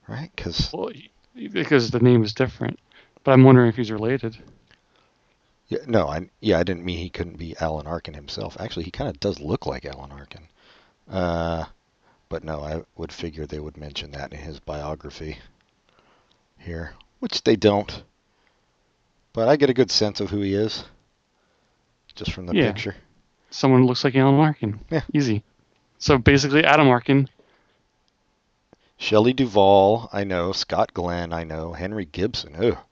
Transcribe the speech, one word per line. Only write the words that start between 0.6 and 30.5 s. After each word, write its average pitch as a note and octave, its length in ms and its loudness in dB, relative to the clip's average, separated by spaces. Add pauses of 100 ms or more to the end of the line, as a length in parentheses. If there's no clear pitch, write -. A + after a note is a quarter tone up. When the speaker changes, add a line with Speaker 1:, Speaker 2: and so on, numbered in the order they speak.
Speaker 2:
Well, - 180 -8
he, - 200 -20 (380)
because C3 420 0
the B2 80 -2
name B2 240 6
is G#2+ 100 -4
different. - 460 -6 (460)
But C#3 80 4
I'm C3 100 8
wondering B2+ 260 8
if A2+ 80 -2
he's A2 140 -4
related. A2+ 460 -6 (1300)
Speaker 1:
Yeah, - 200 -6
no, G#2 180 2
I, D#2+ 320 -6
yeah, F#2 220 2
I - 20 0
didn't F2 220 -6
mean F2+ 140 -6
he F2 120 -10
couldn't E2 280 -10
be E2 200 -12
Alan D#2 300 -6
Arkin D#2+ 260 -10
himself. D2 460 -14
Actually, F#2 240 -10
he F2 80 -12
kinda C3 220 -8
does G2 260 -6
look D#2 260 -6
like C2 180 -8
Alan C#2 280 -16
Arkin. C#2 340 -20 (640)
Uh, E2+ 540 -2 (640)
but E2 160 -10
no, D#2 180 -10
I D#2 200 -8 (140)
would E2 160 -12
figure D#2 340 -12
they D2+ 140 -10
would D2+ 160 -14
mention D2 360 -14
that C#2 200 -12
in D2 80 -16
his D2 200 -14
biography D2+ 760 -12 (1200)
here, E2 360 -12 (260)
which - 240 -8
they A#2 120 4
don't. G2+ 460 0 (1300)
But A2+ 160 0
I D3+ 80 6
get C#3 140 4
a B2 40 0
good A#2+ 160 4
sense G#2 300 -2
of G2 100 -4
who G#2 100 -2
he G2 140 0
is, G#2+ 300 -2 (1300)
just - 180 -8
from F2+ 140 -12
the F2 80 -4
Speaker 2:
Yeah. A#2+ 180 2
Speaker 1:
picture. G2+ 240 -8 (540)
Speaker 2:
Someone C3 320 4
who B2+ 40 6
looks B2 180 -2
like C3 120 0
Alan C#3 240 4
Arkin. A#2+ 400 0 (100)
Speaker 1:
Yeah. D#3+ 120 0 (100)
Speaker 2:
Easy. B2 300 0 (560)
So C#3+ 200 2
basically, C#3 460 4
Adam D3 240 6
Arkin. C3 400 4 (1700)
Speaker 1:
Shelley A2 360 4
Duvall, G2+ 760 4
I G2+ 120 -4
know. F#2 280 -2